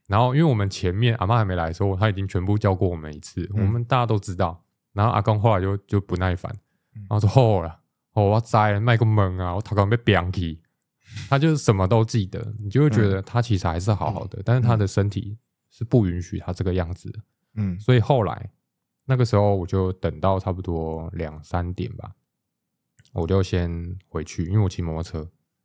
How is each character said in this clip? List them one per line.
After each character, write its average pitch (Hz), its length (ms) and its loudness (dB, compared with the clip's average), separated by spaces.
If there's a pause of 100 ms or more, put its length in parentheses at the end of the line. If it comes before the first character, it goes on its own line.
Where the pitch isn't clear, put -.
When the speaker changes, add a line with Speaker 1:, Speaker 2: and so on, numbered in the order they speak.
Speaker 1:
然 101 100 2
后 123 160 2
因 147 60 4
为 170 40 6
我 151 80 4
们 101 160 0
前 90 240 -2
面 113 260 2
阿 92 100 0
嬷 117 80 4
还 113 80 4
没 92 100 -2
来 82 140 0
的 82 40 -4
时 - 80 -6
候， 98 140 0
她 92 160 2
已 - 20 0
经 95 140 -4
全 92 180 -2
部 104 140 2
叫 101 160 2
过 92 140 2
我 87 80 -4
们 76 180 -12
一 73 60 -16
次， - 340 -8
Speaker 2:
嗯。 104 100 0
Speaker 1:
我 98 60 2
们 117 140 -2
大 131 120 0
家 120 80 2
都 110 140 0
知 95 160 -8
道。 87 300 -4 (280)
然 104 140 2
后 120 60 2
阿 104 100 2
公 107 160 2
后 110 160 4
来 90 80 0
就， 98 140 0
就 101 240 -2
不 90 160 -4
耐 90 180 0
烦， - 180 -8 (440)
Speaker 2:
嗯。 104 120 -16
Speaker 1:
然 - 20 -8
后 104 100 0
说 101 100 4
：“好 110 320 4
啦， 82 180 -10 (340)
哦， 101 160 4
我 107 100 2
知 113 160 -2
了， 104 240 2
卖 117 160 2
个 117 80 2
萌 98 340 2
啊， 90 160 -4
我 101 80 -4
头 - 140 -8
壳 101 100 4
被 104 100 0
扁 92 360 2
去。” 82 280 -6 (680)
他 139 80 4
就 156 100 2
是 156 80 2
什 120 180 2
么 95 120 2
都 113 180 4
记 110 220 -2
得， 98 320 -10
你 104 100 -10
就 127 140 2
会 151 80 4
觉 107 180 4
得 95 140 -2
他 - 180 -4
其 113 160 0
实 90 100 -2
还 82 120 -2
是 101 160 0
好 78 160 -2
好 92 160 -6
的， - 140 -12
Speaker 2:
嗯。 - 40 -10
Speaker 1:
但 120 120 2
是 131 40 2
他 117 160 2
的 101 120 0
身 98 200 0
体 104 300 -8 (320)
是 - 140 -12
不 113 240 4
允 87 120 -4
许 87 200 -8
他 - 120 -6
这 90 120 -4
个 90 100 -2
样 87 180 -2
子 - 200 -14
的。 107 80 -16 (340)
Speaker 2:
嗯。 98 240 -4
Speaker 1:
所 127 160 2
以 120 60 6
后 120 240 2
来， - 260 -6 (540)
那 131 120 0
个 123 80 2
时 113 100 0
候 101 200 4
我 90 120 -2
就 92 280 0
等 78 260 -6
到 95 180 2
差 92 140 -4
不 90 80 -8
多 80 540 -6
两 78 280 -8
三 87 300 -4
点 90 240 -8
吧， - 160 -14 (1000)
我 85 140 2
就 95 160 6
先 87 540 -2 (100)
回 80 160 -6
去， 82 240 -6
因 90 60 -4
为 107 60 6
我 98 100 4
骑 87 140 -6
摩 82 120 -4
托 80 80 -4
车， 82 180 -8 (440)